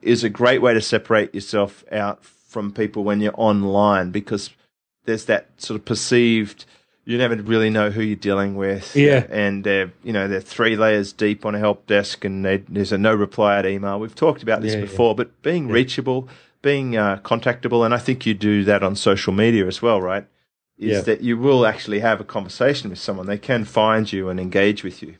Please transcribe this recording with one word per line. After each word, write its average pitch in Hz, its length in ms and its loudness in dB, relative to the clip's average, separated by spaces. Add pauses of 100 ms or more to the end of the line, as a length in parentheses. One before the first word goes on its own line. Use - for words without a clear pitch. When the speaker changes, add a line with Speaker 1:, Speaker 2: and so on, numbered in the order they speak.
Speaker 1:
is 117 220 2
a 113 40 0
great 120 320 2
way 120 140 4
to 113 60 2
separate 107 540 0
yourself 101 580 -4
out 104 320 -6
from - 480 -10
people 104 320 -4
when 104 160 0
you're 104 160 -2
online, 101 760 2
because 101 400 -6 (540)
there's 110 220 -4
that - 220 0 (100)
sort 110 200 -8
of 101 60 -12
perceived, 113 800 0 (400)
you 120 140 -4
never 117 180 0
really 110 340 0
know 107 200 2
who 110 120 -4
you're 107 140 -2
dealing 98 400 -2
with. 98 400 -4
Speaker 2:
Yeah. 143 340 4
Speaker 1:
And 101 320 -2
they're, 98 300 -2 (100)
you 117 100 -8
know, 98 140 -2
they're 98 140 -2
three 113 360 -2
layers 107 360 2
deep 104 340 -2
on 104 80 -4
a 104 40 -4
help 104 280 0
desk 101 380 0
and 95 200 -4
they, 95 140 0 (100)
there's 98 240 -2
a 98 60 0
no 110 160 4
reply 101 440 2
at 95 80 0
email. 98 340 -4
We've 113 140 -10
talked - 280 0
about 110 200 -2
this 110 100 -2
Speaker 2:
Yeah, 107 80 -4
yeah. 101 60 -4
Speaker 1:
before, 107 280 2
but - 280 -6
being 160 260 -2
Speaker 2:
Yeah. 113 60 -4
Speaker 1:
reachable, 127 540 -2 (340)
being, 135 340 0
uh, 101 260 0
contactable, 120 640 0
and 113 100 2
I 120 40 0
think 131 280 -4
you 110 80 0
do 104 300 2
that 101 180 4
on 98 140 -2
social 98 360 0
media 107 340 2
as 90 160 -6
well, 113 180 2
right? 95 240 -4 (540)
Is 110 120 -4
Speaker 2:
Yeah. 101 120 0
Speaker 1:
that 107 180 0
you 117 180 0
will 131 280 4
actually 107 340 -2
have 110 200 0
a 104 40 -12
conversation 107 680 -4
with 90 80 -12
someone. 95 280 -8
They 101 120 -6
can 117 260 -2
find 110 480 2
you 95 160 -4
and 92 120 -4
engage 98 420 2
with 90 200 -12
you. 80 180 -18